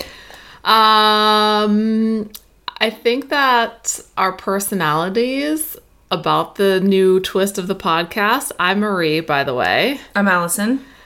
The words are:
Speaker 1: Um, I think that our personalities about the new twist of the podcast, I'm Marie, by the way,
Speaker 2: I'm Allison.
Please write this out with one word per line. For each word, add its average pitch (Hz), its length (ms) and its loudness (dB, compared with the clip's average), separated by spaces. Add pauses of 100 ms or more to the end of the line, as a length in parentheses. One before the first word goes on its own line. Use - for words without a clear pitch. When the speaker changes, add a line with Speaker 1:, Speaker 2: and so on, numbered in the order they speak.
(640)
Speaker 1:
Um, 214 1700 2 (480)
I 220 100 0
think 240 400 -4
that 254 720 0 (180)
our 190 160 0
personalities 202 1400 -2 (320)
about 160 460 -2
the 196 260 2
new 190 380 4
twist 196 400 -2
of 180 80 -8
the 196 80 -4
podcast, 196 840 -2
I'm 185 200 0
Marie, 175 400 0
by 147 240 -2
the 139 100 -4
way, 123 460 0 (160)
Speaker 2:
I'm 202 120 2
Allison. 196 560 0 (220)